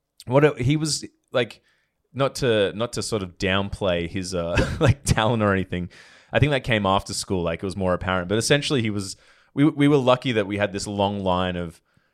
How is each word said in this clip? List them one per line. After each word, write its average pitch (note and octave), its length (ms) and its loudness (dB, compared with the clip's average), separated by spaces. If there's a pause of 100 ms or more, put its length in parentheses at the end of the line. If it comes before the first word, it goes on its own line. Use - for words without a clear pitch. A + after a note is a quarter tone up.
(260)
what C#3 180 4
it, C#3+ 160 2
he C3+ 160 2
was, D3+ 280 -4 (280)
like, B2 300 -2 (500)
not C3 240 -2
to, A2 380 2
not A2+ 200 -4
to A2 80 -4
sort G#2 200 -4
of F2 160 -10
downplay F#2+ 680 -2
his, F#2 280 -8
uh, E2+ 200 -4 (220)
<laughs> - 40 -12
like, C3+ 240 2
talent A2+ 380 2
or G2+ 120 4
anything. F2+ 340 -4 (440)
I - 60 2
think C#3 120 4
that C3+ 120 0
came A2 240 0
after G2 280 2
school, F#2 280 -4
like, E2 200 -4
it G2+ 40 -6
was F2+ 100 -6
more F#2 180 0
apparent. F2+ 340 -2
But G#2+ 100 0
essentially, C#3+ 440 0
he A2 80 -2
was, G2 260 -8 (380)
we, C#3 100 4
we C#3+ 240 4
were D3 80 6
lucky B2+ 360 2
that G#2+ 140 2
we G2 120 -4
had G2+ 140 0
this G2 140 -6
long G2+ 380 -2
line F2+ 320 0
of E2+ 240 -8 (340)